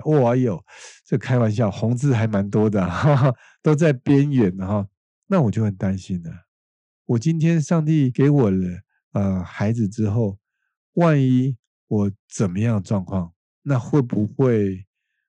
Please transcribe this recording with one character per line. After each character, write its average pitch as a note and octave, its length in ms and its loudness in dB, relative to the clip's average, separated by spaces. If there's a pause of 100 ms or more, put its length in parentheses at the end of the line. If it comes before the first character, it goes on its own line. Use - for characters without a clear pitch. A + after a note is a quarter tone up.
哦， C#3+ 260 2
哎 B2 60 2
呦， A#2 220 -2 (460)
这 C#3 120 -2
开 B2+ 200 -2
玩 A2+ 140 2
笑， G#2 180 0
红 A2+ 260 -2
字 C3 200 0
还 A2 100 0
蛮 G2+ 240 -2
多 G#2+ 200 2
的， G2+ 140 0
<laughs> F2+ 60 -2
哈 C#3 260 2
哈， C3 200 2 (260)
都 D#3 140 2
在 D#3 160 2
边 C#3 400 2
缘 G#2+ 260 2
哈。 G2+ 300 -4 (400)
那 F#3+ 140 2
我 A2+ 100 2
就 A2+ 120 -2
很 G2+ 120 -2
担 F#2+ 200 -4
心 F2+ 280 -8
了。 E2 80 -12 (720)
我 A#2 140 0
今 D#3+ 180 0
天 D#3+ 240 2
上 D#3 240 0
帝 D3+ 240 2
给 C3 200 2
我 C#3 200 4
了， F2+ 300 -2 (320)
呃， G2 320 -2
孩 G2+ 300 -4
子 A#2 160 -2
之 G#2+ 200 -4
后， G#2 300 -2 (540)
万 D#3+ 280 2
一 B2+ 360 0 (300)
我 G2+ 240 0 (220)
怎 G2+ 160 -2
么 F2 100 -6
样 A2+ 180 0
的 G2 40 -2
状 G2 220 -4
况， F2+ 300 -6 (280)
那 C#3 160 -2
会 C#3 240 0
不 A2 240 -2
会， G#2 600 0 (440)